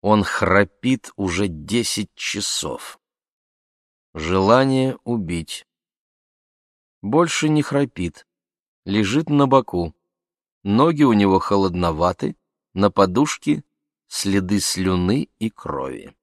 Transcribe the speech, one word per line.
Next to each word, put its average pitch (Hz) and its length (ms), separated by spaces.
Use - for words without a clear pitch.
Он 104 220
храпит 101 920
уже 95 320
десять 95 640
часов. - 840
Желание 120 920
убить. 87 640
Больше 156 480
не 151 140
храпит. 131 640
Лежит 107 460
на 143 160
боку. 90 480
Ноги 143 400
у 131 120
него 98 260
холодноваты, 90 960
на 101 160
подушке 143 720
следы 98 520
слюны 92 680
и 113 100
крови. - 720